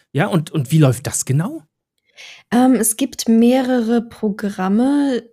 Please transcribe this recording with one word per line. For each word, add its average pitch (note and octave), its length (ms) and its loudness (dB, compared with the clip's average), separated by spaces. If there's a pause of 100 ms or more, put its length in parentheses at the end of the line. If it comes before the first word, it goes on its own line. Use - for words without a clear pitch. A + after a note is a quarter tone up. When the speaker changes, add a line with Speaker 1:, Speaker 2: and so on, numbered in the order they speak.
(140)
Speaker 1:
Ja, E3 140 -2
und, E3+ 240 -2
und D3 200 -4
wie D#3+ 60 2
läuft C#3 280 2
das - 200 -8
genau? F3 380 -4 (880)
Speaker 2:
Ähm, B3+ 220 4
es A3+ 240 -2
gibt - 300 -6
mehrere A#3+ 760 2
Programme, A3+ 1300 -2